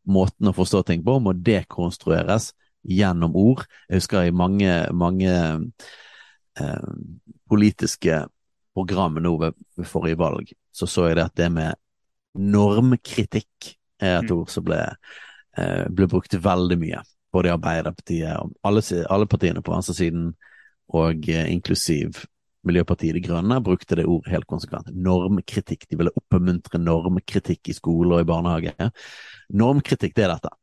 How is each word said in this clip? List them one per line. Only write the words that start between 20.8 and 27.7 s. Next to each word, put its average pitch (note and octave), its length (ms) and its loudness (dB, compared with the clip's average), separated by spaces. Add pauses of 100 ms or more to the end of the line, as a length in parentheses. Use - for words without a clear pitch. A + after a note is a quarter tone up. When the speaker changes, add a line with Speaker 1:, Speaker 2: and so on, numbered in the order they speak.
Speaker 1:
og, E2 400 0
eh, D#2+ 220 0
inklusiv E2 760 -2 (420)
Miljøpartiet F2 460 0
De E2+ 80 -4
Grønne, F#2+ 420 0
brukte F#2 320 -2
det E2 120 0
ordet E2+ 260 -2
helt D#2 140 -2
konsekvent. - 480 -10
Normkritikk. F#2 920 -2
De D#2+ 100 -6
ville E2+ 200 0
oppmuntre F2+ 640 0
normkritikk E2+ 880 -2
i E2+ 60 -6